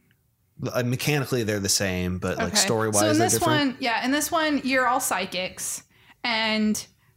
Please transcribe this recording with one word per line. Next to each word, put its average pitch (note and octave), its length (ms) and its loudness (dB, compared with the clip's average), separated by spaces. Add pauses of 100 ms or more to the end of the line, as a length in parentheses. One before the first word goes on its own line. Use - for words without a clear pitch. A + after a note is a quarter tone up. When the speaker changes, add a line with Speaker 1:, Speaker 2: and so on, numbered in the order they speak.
(720)
Speaker 1:
uh, B2 100 0
mechanically B2 640 0
they're G#2 160 0
the G2 80 0
same, F2+ 500 0
but, F2+ 200 -2
like, F2 100 -2
Speaker 2:
Okay. F2+ 80 -4
Speaker 1:
story-wise A2 420 2
Speaker 2:
So G#2 120 4
in D4+ 80 4
Speaker 1:
they're - 80 4
Speaker 2:
this - 120 2
Speaker 1:
different. D4 360 2
Speaker 2:
one, - 40 -14
yeah, A#3 260 -2
in B3+ 60 0
this D4 220 0
one, D#4 320 0
you're B3+ 240 2
all B3+ 100 2
psychics, F#3 840 -6 (400)
and G#3+ 600 0 (320)